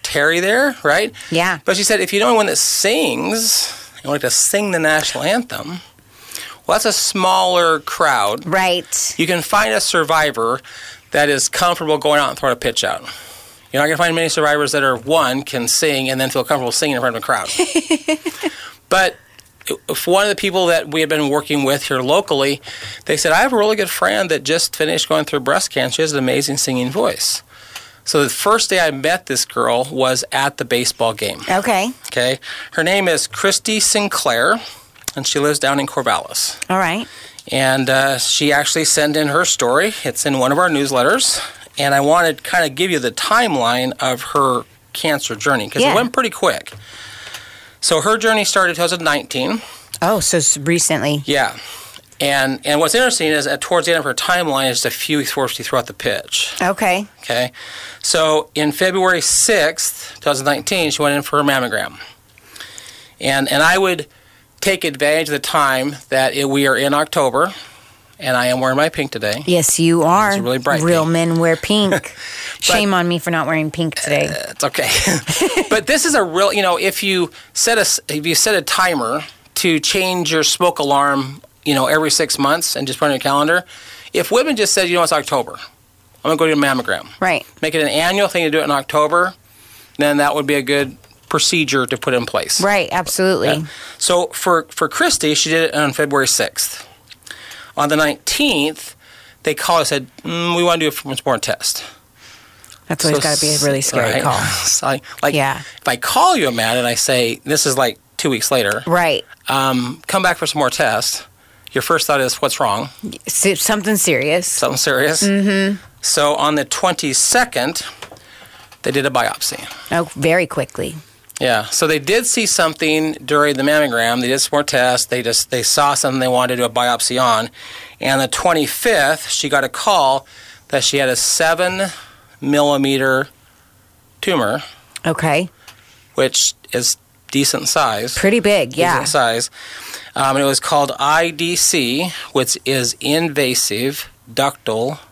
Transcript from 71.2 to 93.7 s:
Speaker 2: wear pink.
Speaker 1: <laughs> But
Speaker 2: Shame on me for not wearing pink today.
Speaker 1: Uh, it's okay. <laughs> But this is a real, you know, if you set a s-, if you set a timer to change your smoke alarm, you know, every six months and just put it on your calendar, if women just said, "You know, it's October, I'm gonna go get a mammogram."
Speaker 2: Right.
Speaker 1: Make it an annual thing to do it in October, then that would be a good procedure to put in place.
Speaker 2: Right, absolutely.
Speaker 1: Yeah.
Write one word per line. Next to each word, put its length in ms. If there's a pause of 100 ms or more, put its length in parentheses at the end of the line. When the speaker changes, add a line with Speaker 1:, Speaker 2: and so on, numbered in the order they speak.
Speaker 2:
wear 160
pink. 380 (240)
Speaker 1:
<laughs> 60 (440)
But 60
Speaker 2:
Shame 220
on 120
me 120
for 100
not 160
wearing 240
pink 260
today. 320
Speaker 1:
Uh, 240
it's 120
okay. 260 (760)
<laughs> 60
But 160
this 200
is 100
a 80
real, 280
you 120
know, 160
if 240
you 260 (240)
set 240
a 40
s-, 260
if 180
you 80
set 220
a 80
timer 600 (320)
to 240
change 520
your 120
smoke 360
alarm, 640 (220)
you 120
know, 100
every 240
six 300
months 360
and 120
just 100
put 80
it 40
on 20
your 80
calendar, 460 (480)
if 180
women 240
just 180
said, 160
"You 60
know, 80
it's 100
October, 400 (720)
I'm 120
gonna 20
go 100
get 100
a 40
mammogram." 460 (120)
Speaker 2:
Right. 260 (160)
Speaker 1:
Make 140
it 80
an 60
annual 400
thing 160
to 40
do 100
it 40
in 80
October, 640 (640)
then 180
that 160
would 140
be 80
a 80
good 340 (320)
procedure 560
to 120
put 180
in 100
place. 360
Speaker 2:
Right, 300
absolutely. 580
Speaker 1:
Yeah. 160 (340)